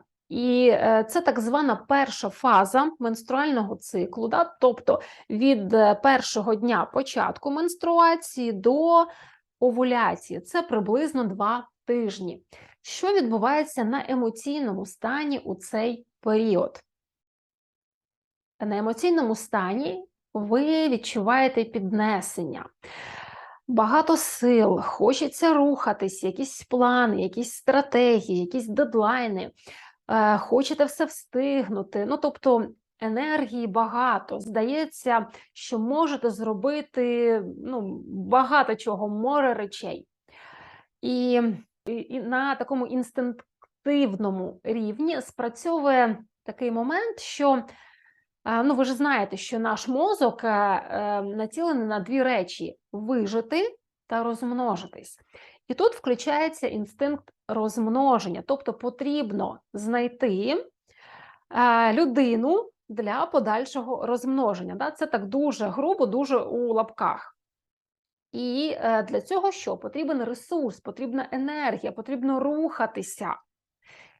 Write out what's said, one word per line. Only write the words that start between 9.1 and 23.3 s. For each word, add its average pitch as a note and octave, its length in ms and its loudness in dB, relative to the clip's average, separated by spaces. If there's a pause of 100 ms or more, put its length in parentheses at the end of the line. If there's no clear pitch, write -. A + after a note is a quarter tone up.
овуляції. A#3+ 800 0
Це - 220 -2
приблизно B3+ 600 0
два G#3+ 440 -2 (180)
тижні. G3 580 -4 (380)
Що - 320 -4
відбувається C4+ 720 0
на A#3 240 -2
емоційному A#3+ 800 -4
стані C#4 540 -4
у - 160 -8
цей A#3 500 -6 (140)
період? G#3+ 640 0 (1800)
На G#3 180 -4
емоційному A3+ 580 0
стані B3 720 -4 (280)
ви C#4+ 560 2
відчуваєте A#3+ 720 0
піднесення, G#3 1000 -2 (1040)